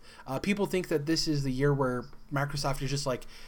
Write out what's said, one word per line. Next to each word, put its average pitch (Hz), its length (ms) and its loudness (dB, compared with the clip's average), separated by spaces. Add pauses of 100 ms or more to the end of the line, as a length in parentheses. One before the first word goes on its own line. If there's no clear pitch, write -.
(280)
Uh, 135 120 -2
people 202 260 2
think 185 240 0
that 147 160 2
this 165 220 2
is 143 160 2
the 135 80 0
year 143 220 4
where 127 320 0 (280)
Microsoft 143 480 0
is 131 80 0
just 139 160 0
like, 127 200 -2 (220)